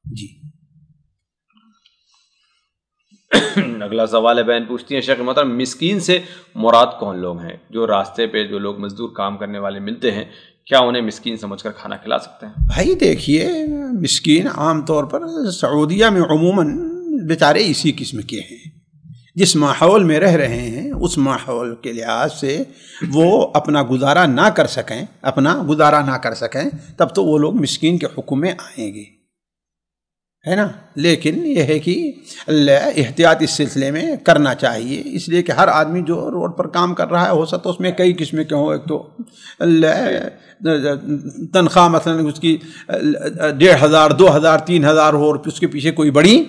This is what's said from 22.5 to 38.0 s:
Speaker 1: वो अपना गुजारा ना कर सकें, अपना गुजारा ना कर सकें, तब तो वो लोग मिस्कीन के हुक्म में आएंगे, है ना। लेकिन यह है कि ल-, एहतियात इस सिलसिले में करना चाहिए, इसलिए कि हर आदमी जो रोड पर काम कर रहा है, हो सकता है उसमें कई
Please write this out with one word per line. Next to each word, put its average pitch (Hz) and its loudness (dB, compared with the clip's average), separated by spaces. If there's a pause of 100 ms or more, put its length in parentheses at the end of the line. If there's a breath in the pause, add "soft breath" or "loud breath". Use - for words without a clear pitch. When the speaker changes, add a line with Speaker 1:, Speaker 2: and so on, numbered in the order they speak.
Speaker 1:
वो 170 2
अपना 147 0
गुजारा 139 2
ना 151 4
कर 151 2
सकें, 120 -8 (160)
अपना 135 0
गुजारा 151 2
ना 135 -4
कर 117 -6
सकें, 131 -6 (300 loud breath)
तब - 0
तो 196 2
वो 151 2
लोग 156 0
मिस्कीन 165 0
के - -4
हुक्म - -6
में 165 -2
आएंगे, 104 -12 (1400)
है 180 -2
ना। 202 -4
लेकिन 165 0
यह 240 0
है 151 0
कि 294 -4 (260 loud breath)
ल-, 147 2
एहतियात 160 2
इस 135 -2
सिलसिले 139 -2
में 277 -4
करना 147 2
चाहिए, 120 -4
इसलिए 175 -4
कि 175 -4
हर 170 4
आदमी 156 0
जो 165 -4
रोड 175 -6
पर 180 -4
काम 175 -2
कर 170 -2
रहा 175 0
है, 196 0
हो 160 0
सकता 175 -6
है 180 -4
उसमें 180 -4
कई 180 4